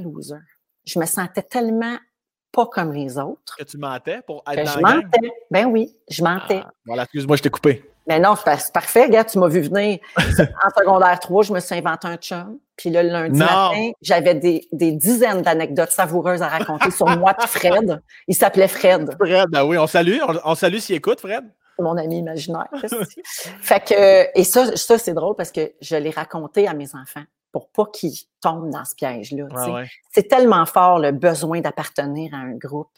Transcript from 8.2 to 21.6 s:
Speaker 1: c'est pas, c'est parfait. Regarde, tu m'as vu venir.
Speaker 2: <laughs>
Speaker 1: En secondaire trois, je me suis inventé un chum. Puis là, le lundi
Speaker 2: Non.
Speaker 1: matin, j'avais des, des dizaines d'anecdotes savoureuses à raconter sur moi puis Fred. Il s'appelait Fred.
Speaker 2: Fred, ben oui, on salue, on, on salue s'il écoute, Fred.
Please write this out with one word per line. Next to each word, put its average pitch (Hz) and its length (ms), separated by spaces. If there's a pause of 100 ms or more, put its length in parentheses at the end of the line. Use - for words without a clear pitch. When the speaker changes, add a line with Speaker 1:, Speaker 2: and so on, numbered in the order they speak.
Speaker 1:
c'est - 100
pas, 151 140
c'est - 160
parfait. 226 300
Regarde, 226 240
tu 196 100
m'as 180 100
vu 165 120
venir. 190 400 (160)
Speaker 2:
<laughs> - 20
Speaker 1:
En - 580
secondaire 185 440
trois, 202 240
je 208 80
me 180 80
suis 180 160
inventé 170 320
un 170 80
chum. 190 420 (180)
Puis 175 140
là, 170 140
le 170 60
lundi 160 280
Speaker 2:
Non. 156 80
Speaker 1:
matin, 196 440 (120)
j'avais 175 320
des, 160 380
des 160 200
dizaines 196 500
d'anecdotes 160 500
savoureuses 175 500
à 156 60
raconter 160 420
sur 175 160
moi 175 280
puis 220 120
Fred. 180 560 (240)
Il 185 80
s'appelait 190 340
Fred. 180 520
Speaker 2:
Fred, 185 300
ben 143 140
oui, 165 140
on 156 80
salue, 175 400
on, 165 80 (100)
on 160 120
salue 175 220
s'il 190 180
écoute, 202 240
Fred. 226 240 (340)